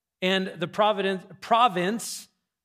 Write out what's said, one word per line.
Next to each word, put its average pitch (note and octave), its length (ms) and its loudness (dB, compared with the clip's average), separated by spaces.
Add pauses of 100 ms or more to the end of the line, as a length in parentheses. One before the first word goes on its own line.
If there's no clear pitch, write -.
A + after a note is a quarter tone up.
(220)
and F#3+ 260 0
the F3 200 -8
providen-, G3 520 0 (220)
province A3+ 880 0 (360)